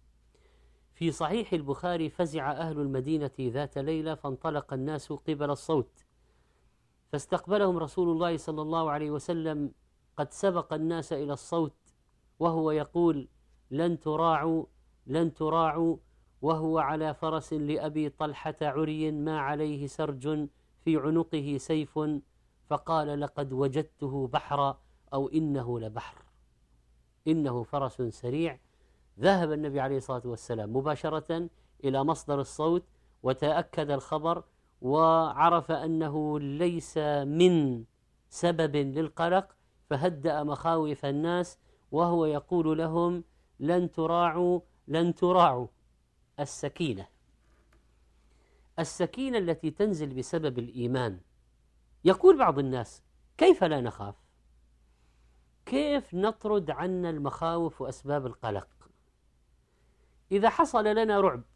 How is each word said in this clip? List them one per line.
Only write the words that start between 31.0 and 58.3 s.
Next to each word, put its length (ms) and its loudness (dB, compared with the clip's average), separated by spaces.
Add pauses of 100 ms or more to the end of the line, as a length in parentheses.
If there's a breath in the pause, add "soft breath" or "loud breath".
إلى 200 0
مصدر 360 0
الصوت 440 -2 (400)
وتأكد 680 0
الخبر 520 -2 (380)
وعرف 880 4
أنه 680 -2
ليس 580 -2 (280)
من 580 4 (460)
سبب 460 0
للقلق، 800 0 (340)
فهدأ 540 0
مخاوف 600 -2
الناس 540 -2 (320)
وهو 340 2
يقول 520 0
لهم: 460 0 (360)
"لن 320 0
تراعوا، 680 2 (280)
لن 280 2
تراعوا." 520 4 (720)
السكينة، 680 -4 (1700)
السكينة 580 -4
التي 340 -2
تنزل 420 -2
بسبب 460 -4
الإيمان. 600 -2 (840)
يقول 320 8
بعض 220 4
الناس: 440 -4 (340)
"كيف 260 8
لا 180 2
نخاف؟ 340 -6 (1500)
كيف 480 0
نطرد 580 0
عنا 380 -2
المخاوف 720 -2
وأسباب 440 -4
القلق؟ 420 -6 (1600)